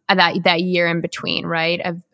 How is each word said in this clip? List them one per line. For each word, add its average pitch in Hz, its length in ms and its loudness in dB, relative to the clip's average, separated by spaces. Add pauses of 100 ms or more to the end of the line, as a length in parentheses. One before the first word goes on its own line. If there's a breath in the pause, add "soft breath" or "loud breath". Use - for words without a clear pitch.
that, 180 360 2
that 175 180 2
year 175 260 0
in 170 140 0
between, - 440 -6
right? 165 360 -2
Of, 175 200 -6 (120)